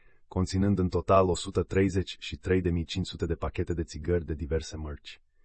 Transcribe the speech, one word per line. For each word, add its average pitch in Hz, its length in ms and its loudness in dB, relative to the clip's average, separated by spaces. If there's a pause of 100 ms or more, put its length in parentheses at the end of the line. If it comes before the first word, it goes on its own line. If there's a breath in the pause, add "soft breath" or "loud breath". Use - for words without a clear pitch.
(280)
conținând 95 500 2
în 92 100 2
total 95 400 4
o 85 60 2
sută 95 280 -2
treizeci 92 560 0
și - 180 -12
trei 92 240 0
de 87 100 0
mii 85 140 0
cinci 92 220 -4
sute 85 200 -6
de 85 80 0
pachete 85 400 -2
de 80 80 -2
țigări 76 420 -2
de 78 100 -6
diverse 76 420 -4
mărci. 76 460 -12 (220)